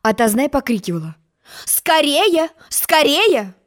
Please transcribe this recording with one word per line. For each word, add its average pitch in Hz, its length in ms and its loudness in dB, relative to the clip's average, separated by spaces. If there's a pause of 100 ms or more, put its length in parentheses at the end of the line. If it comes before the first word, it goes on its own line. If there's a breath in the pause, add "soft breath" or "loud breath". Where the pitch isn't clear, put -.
а 220 120 0
та, 226 140 0
знай, 254 220 0
покрикивала: 185 640 -4 (500 loud breath)
"Скорее! 320 840 0 (200 soft breath)
Скорее!" 294 880 0 (120)